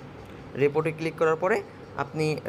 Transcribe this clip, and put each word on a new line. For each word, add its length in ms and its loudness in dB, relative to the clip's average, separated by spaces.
রিপোর্টে 320 4
click 260 -2
করার 180 6
পরে 260 2
আপনি 520 0